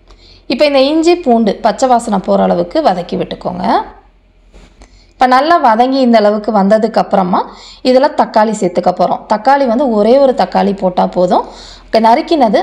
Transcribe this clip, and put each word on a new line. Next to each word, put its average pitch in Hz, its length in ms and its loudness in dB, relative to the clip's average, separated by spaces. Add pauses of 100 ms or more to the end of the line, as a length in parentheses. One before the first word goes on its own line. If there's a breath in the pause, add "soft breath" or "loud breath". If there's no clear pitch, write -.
(540 soft breath)
இப்போ 262 160 0
இந்த 269 120 2 (100)
இஞ்சி 330 220 2 (100)
பூண்டு 226 280 2 (140)
பச்சை 214 260 -2
வாசனை 226 260 -2 (100)
போகிற 196 200 0
அளவுக்கு 175 380 -2
வதக்கி 185 360 -4
விட்டுக்கோங்க. 180 420 -10 (1500 soft breath)
இப்போ 254 200 0
நல்லா 302 220 2 (100)
வதங்கி 247 400 2
இந்த 233 160 4
அளவுக்கு 214 380 0
வந்ததுக்கப்புறமா 202 800 0 (480 loud breath)
இதில் 269 320 2
தக்காளி 220 400 0
சேர்த்துக்க 180 380 -2
போகிறோம். 175 220 -2 (120)
தக்காளி 269 380 0
வந்து 269 140 0 (120)
ஒரே 214 160 2 (100)
ஒரு 254 180 2
தக்காளி 190 320 -2 (100)
போட்டால் 185 340 -2
போதும். 180 280 0 (640 loud breath)
நறுக்கினது 277 560 2